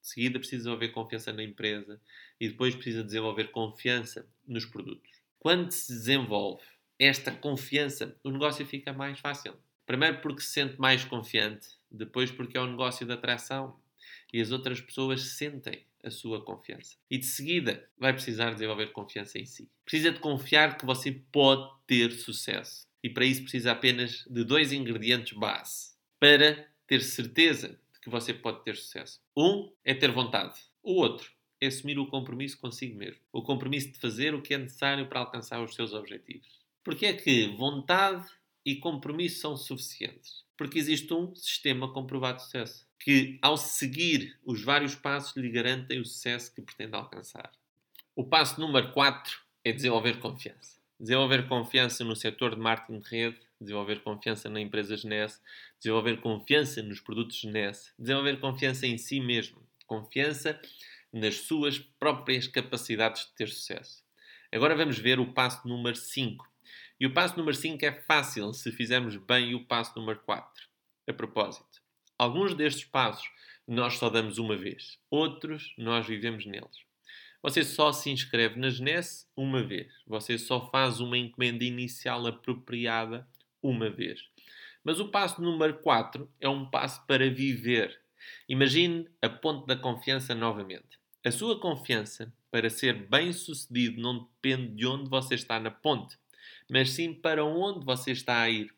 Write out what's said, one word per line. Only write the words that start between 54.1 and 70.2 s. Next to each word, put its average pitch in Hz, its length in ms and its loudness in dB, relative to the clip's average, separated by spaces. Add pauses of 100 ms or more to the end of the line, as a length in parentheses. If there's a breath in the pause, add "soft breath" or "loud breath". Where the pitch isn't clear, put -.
na 107 120 -4
empresa 104 360 -4
Genesse, 107 440 -4 (380 loud breath)
desenvolver 113 420 2
confiança 127 600 0
nos 104 180 -10
produtos 113 360 -6
Genesse, 104 600 -4
desenvolver 135 400 0
confiança 131 480 -2
em 117 120 0
si 139 220 -4
mesmo, 120 460 -2 (200)
confiança 139 760 -2 (520 loud breath)
nas 107 240 0
suas 147 420 0
próprias 135 680 0
capacidades 113 800 -2
de - 80 -20
ter 107 140 -4
sucesso. - 540 -10 (500 loud breath)
Agora 147 240 4
vamos 147 220 2
ver 123 200 4
o 127 140 0
passo 127 340 0
número 120 300 -4
cinco. - 520 -6 (500 loud breath)
E 175 80 2
o 151 60 2
passo 175 240 2
número 156 200 0
cinco 151 280 -4
é 147 80 2
fácil 131 600 0
se 120 180 -6
fizermos 117 460 0
bem 120 360 2
o 123 120 -4
passo 117 340 -2
número 110 220 -4